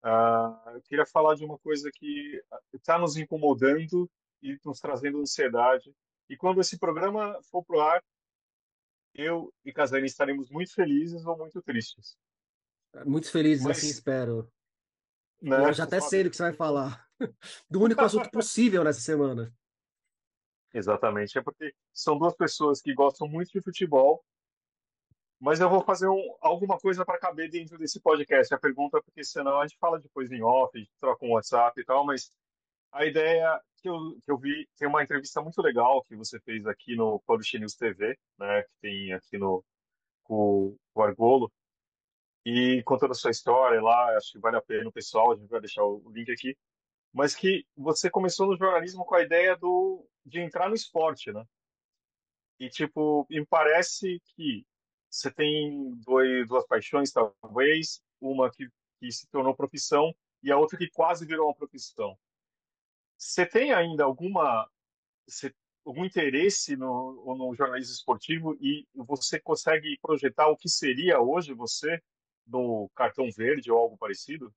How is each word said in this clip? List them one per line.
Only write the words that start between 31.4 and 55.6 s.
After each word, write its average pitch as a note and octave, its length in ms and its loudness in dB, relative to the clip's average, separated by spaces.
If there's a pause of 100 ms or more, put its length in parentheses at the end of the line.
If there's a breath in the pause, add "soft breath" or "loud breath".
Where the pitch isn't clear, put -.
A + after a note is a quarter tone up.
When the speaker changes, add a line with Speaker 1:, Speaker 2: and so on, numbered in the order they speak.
Speaker 1:
e - 60 -8
tal, C3+ 180 2
mas C#3 280 -4 (600)
a C#3+ 140 -2
ideia D#3+ 560 2 (180)
que - 80 -10
eu, D#3+ 380 -8
que D3 60 -2
eu C#3 80 0
vi, C#3+ 360 -6
tem D3 120 -4
uma D3 160 2
entrevista C#3 360 -4
muito D#3 220 -6
legal C3 400 4
que - 140 -18
você A2 240 -12
fez A2 260 -10
aqui A2+ 300 -6
no A2 320 0
Publish A2 320 -2
News G#2+ 160 -10
T A2 180 -4
V, G#2+ 240 -4 (220)
né, G2+ 240 0
que - 60 -12 (120)
tem G2 320 -8
aqui F#2 240 -10
no, F#2+ 260 -2 (600)
com, G2+ 520 0 (160)
com A2 100 0
o - 20 6
Argolo, A2+ 480 4 (920)
e B2 400 0
contando C3 280 0
a - 20 -4
sua A#2+ 160 -2
história A#2+ 500 4
lá, A#2 380 4
acho - 140 -4
que G#2+ 80 -20
vale A2+ 180 0
a A2+ 40 0
pena A2 280 -6
o - 20 -16
pessoal, A2+ 420 2
a - 20 2
gente G#2 140 -20
vai A#2 100 -4
deixar G#2 240 -4
o, G#2 200 -2
o A2 80 -20
link A#2 200 -10
aqui, C3 260 -8 (560)
mas C#3+ 220 0
que F#3+ 280 0 (120)
você D#3 340 -2
começou F#3+ 380 0
no F#3+ 100 0
jornalismo F3+ 480 0
com - 80 -4
a F3 80 6
ideia F3 340 4
do, F3+ 480 0 (220)
de C#3+ 140 -10
entrar F3 280 -4
no G#3+ 80 -2
esporte, D#3+ 560 -2
né? G#2+ 120 -10 (1160)
E, B2+ 100 -12
tipo, D3+ 600 -2
me D3+ 160 -4
parece E3+ 760 2 (120)
que - 320 -8 (440)
você - 220 -8
tem D3 600 -4 (120)